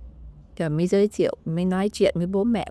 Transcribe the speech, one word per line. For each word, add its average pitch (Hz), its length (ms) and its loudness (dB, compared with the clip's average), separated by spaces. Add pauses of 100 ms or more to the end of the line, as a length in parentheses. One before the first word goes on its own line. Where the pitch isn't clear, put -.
(580)
Rồi 170 120 -2
mới 160 160 0
giới 196 220 4
thiệu, - 360 0
mới 170 200 -2
nói 185 280 0
chuyện - 260 2
với 175 80 -2
bố 196 180 0
mẹ 233 260 0